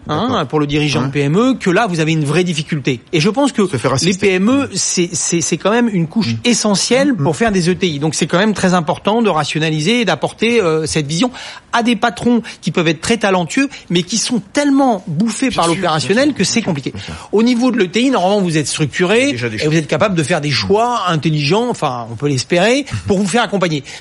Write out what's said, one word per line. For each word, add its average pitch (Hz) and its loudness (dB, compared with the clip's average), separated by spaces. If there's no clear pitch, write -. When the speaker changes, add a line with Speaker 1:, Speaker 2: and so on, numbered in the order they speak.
Speaker 1:
Voilà. 156 -2
Speaker 2:
hein, 233 -2
Speaker 1:
D'accord. 185 -2
Speaker 2:
pour 156 0
le 147 2
dirigeant 147 0
Speaker 1:
Ouais. 131 -2
Speaker 2:
de 139 -4
P 143 -2
M 143 0
E, 247 4
que - -2
là, 202 2
vous 175 -2
avez 160 0
une 156 0
vraie 156 2
difficulté. 147 -4
Et - 0
je 165 2
pense 262 2
que 196 0
Speaker 1:
Se 160 -4
faire 120 0
Speaker 2:
les 135 2
Speaker 1:
assister. 185 0
Speaker 2:
P 190 4
M 190 2
E, 269 0
c'est, 180 -2
c'est, 175 -2
c'est 170 -2
quand 196 0
même 233 2
une 165 0
couche - -2
Speaker 1:
Hmm. - -6
Speaker 2:
essentielle 240 2
Speaker 1:
Hmm. 170 0
Speaker 2:
pour 156 0
faire 226 0
des 180 0
E 180 2
T 180 0
I. 147 -4
Donc 151 -2
c'est 170 0
quand 170 0
même 208 2
très 185 2
important 185 0
de 214 2
rationaliser 156 0
et 226 0
d'apporter, 208 0
euh, 160 0
cette 147 -2
vision 170 -2
à 226 2
des 233 2
patrons 233 0
qui 170 -2
peuvent 165 0
être 160 0
très 233 0
talentueux, 196 0
mais 175 0
qui - -4
sont 240 -2
tellement 269 2
bouffés 214 -2
Speaker 1:
Bien 208 -4
Speaker 2:
par 175 2
Speaker 1:
sûr, 170 2
Speaker 2:
l'opérationnel 190 0
Speaker 1:
bien 294 2
sûr, - -6
Speaker 2:
que 196 0
c'est - -2
Speaker 1:
bien 233 2
sûr, - -4
Speaker 2:
compliqué. 147 -4
Speaker 1:
bien 101 -10
sûr. - -10
Speaker 2:
Au 214 4
niveau 247 4
de - -2
l'E 185 2
T 226 0
I, 269 4
normalement, 202 2
vous 170 0
êtes 143 0
structuré 180 0
Speaker 1:
Il - 2
y 285 0
a - -2
déjà 117 -4
des 110 -6
Speaker 2:
et - -6
Speaker 1:
choses. 151 0
Speaker 2:
vous 165 4
êtes 156 0
capable 180 0
de 165 0
faire 170 0
des 147 -2
choix 208 0
intelligents, 160 0
enfin, 123 -4
on 117 -10
peut 143 -4
l'espérer, 131 -2
Speaker 1:
<laughs> - -8
Speaker 2:
pour 196 2
vous 202 0
faire 233 0
accompagner. 175 -2